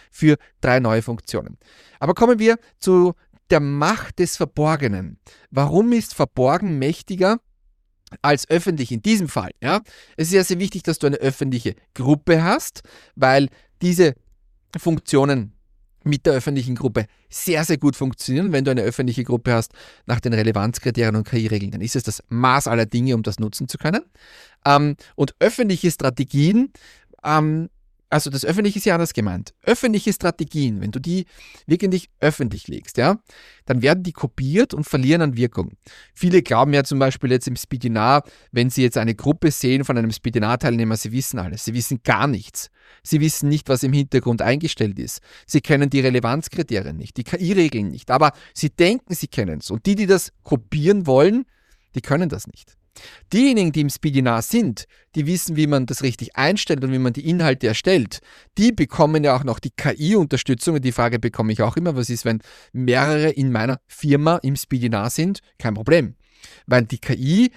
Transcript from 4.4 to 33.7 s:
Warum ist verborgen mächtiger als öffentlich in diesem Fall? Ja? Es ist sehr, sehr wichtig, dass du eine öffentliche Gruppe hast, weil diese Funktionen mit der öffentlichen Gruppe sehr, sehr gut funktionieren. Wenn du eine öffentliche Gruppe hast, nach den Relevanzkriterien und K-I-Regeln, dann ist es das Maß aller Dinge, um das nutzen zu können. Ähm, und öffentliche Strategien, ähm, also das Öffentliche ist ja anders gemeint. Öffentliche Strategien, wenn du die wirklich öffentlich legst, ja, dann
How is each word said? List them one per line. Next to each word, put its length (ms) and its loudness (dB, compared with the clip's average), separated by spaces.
Warum 420 2
ist 200 -2
verborgen 640 0
mächtiger 600 0
als 280 0
öffentlich 420 0
in 100 -6
diesem 280 0
Fall? 220 -6
Ja? 180 0
Es 100 -2
ist 40 -2
sehr, 120 6
sehr 160 -2
wichtig, 240 -4
dass 160 -4
du 80 0
eine 100 0
öffentliche 580 -4
Gruppe 500 2
hast, 380 -2
weil 320 4
diese 340 4
Funktionen 760 0
mit 240 0
der 60 4
öffentlichen 420 -2
Gruppe 320 -4
sehr, 360 -4
sehr 140 -2
gut 160 2
funktionieren. 560 -4
Wenn 120 0
du 60 0
eine 140 0
öffentliche 400 -2
Gruppe 300 0
hast, 180 0
nach 140 0
den 140 -2
Relevanzkriterien 800 0
und 120 -2
K-I-Regeln, 440 -2
dann 100 -10
ist 140 -6
es 80 -2
das 260 -8
Maß 380 2
aller 180 2
Dinge, 300 -2
um 80 -2
das 160 -6
nutzen 280 -6
zu 120 -12
können. 240 -2
Ähm, 320 4
und 240 -2
öffentliche 500 2
Strategien, 800 0
ähm, 460 0
also 180 0
das 160 -6
Öffentliche 320 0
ist 80 -8
ja 80 4
anders 200 -2
gemeint. 500 -4
Öffentliche 500 0
Strategien, 640 -2
wenn 120 -6
du 80 -8
die 260 -4
wirklich 440 0
öffentlich 480 -2
legst, 300 -10
ja, 220 2
dann 160 0